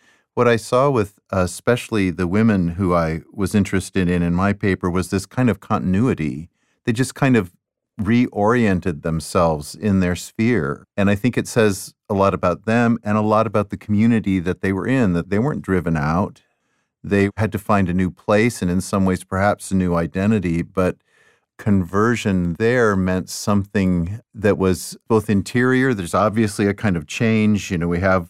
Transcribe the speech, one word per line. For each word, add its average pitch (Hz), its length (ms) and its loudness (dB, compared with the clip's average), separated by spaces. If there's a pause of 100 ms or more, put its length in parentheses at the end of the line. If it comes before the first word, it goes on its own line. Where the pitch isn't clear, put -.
(340)
what 123 120 2
I 120 100 4
saw 127 340 0
with, 107 280 -2 (140)
uh, 95 80 0
especially 98 720 -2
the 87 160 -2
women 101 420 2
who 87 260 0
I 80 280 0 (100)
was 98 220 -4
interested 92 540 0
in 87 140 0
in 85 120 0
my 98 180 0
paper 98 360 -2
was 87 220 -2
this 98 160 -2
kind 127 240 0
of 95 100 -2
continuity. 87 880 -2 (340)
They 123 80 -2
just 127 220 -2
kind 131 220 2
of 92 160 0 (460)
reoriented 104 1000 0
themselves 80 760 -2
in 98 260 0
their 90 140 0
sphere. 95 720 -2 (120)
And 101 120 0
I 104 60 2
think 117 240 -2
it - 100 -4
says 107 460 0 (160)
a 107 40 -4
lot 98 200 2
about 87 320 -2
them 117 360 2
and 104 140 -2
a 107 60 0
lot 107 240 2
about 104 240 -2
the 95 80 -8
community 104 600 2
that 87 220 -4
they 98 140 -2
were 92 120 -4
in, 117 280 2
that 87 160 -2
they 98 80 0
weren't - 240 -2
driven 85 340 0
out. 80 460 -2 (600)
They 101 360 2
had 104 140 0
to 104 60 -2
find 98 300 0
a 87 60 0
new 92 160 2
place 107 500 0
and 90 100 0
in 92 120 0
some 98 240 0
ways 92 180 0
perhaps 95 460 -2
a 95 60 -2
new 90 180 0
identity, 87 640 0
but 90 380 -2 (600)
conversion 98 1000 0
there 113 360 2
meant 92 360 -2
something 98 880 -2 (140)
that 101 240 0
was 92 360 -2 (140)
both 110 220 2
interior. 127 640 2
There's 90 180 -6
obviously 104 540 0
a 98 80 2
kind 95 240 -2
of 76 80 -10
change. 107 640 0
You 92 80 -2
know, 85 100 -2
we 87 120 -2
have 95 300 2